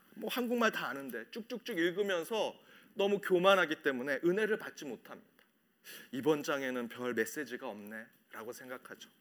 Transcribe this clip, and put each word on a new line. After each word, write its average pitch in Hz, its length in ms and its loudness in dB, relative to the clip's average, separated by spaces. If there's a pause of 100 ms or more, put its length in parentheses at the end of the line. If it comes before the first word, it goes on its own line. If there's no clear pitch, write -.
(160)
뭐 220 140 -8
한국말 233 420 2
다 - 160 -4
아는데 123 440 -8
쭉쭉쭉 - 460 -8
읽으면서 180 800 0 (380)
너무 202 260 2
교만하기 180 640 6
때문에 135 400 0
은혜를 196 340 4
받지 - 280 -12
못합니다. - 440 -12 (800)
"이번 139 320 2
장에는 127 460 -2
별 123 240 -4
메시지가 120 560 -2
없네"라고 110 840 -12
생각하죠. - 580 -14 (120)